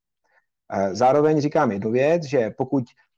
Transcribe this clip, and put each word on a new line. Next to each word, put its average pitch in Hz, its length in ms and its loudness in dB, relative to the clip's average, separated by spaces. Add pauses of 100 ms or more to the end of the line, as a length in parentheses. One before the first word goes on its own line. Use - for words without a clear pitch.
(720)
Eh, 98 220 -2
zároveň 147 460 2
říkám 147 300 0
jednu 98 200 -4
věc, 147 320 0
že 127 340 -2
pokud 131 260 -2 (340)